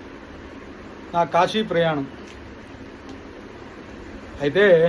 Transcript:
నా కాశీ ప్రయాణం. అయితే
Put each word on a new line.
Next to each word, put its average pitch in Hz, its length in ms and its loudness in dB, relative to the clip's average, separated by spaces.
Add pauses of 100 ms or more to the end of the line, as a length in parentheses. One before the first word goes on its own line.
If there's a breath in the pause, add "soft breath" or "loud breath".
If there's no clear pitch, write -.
(1120)
నా 170 100 4 (100)
కాశీ 180 380 4
ప్రయాణం. 160 360 2 (2250)
అయితే 156 220 6 (240)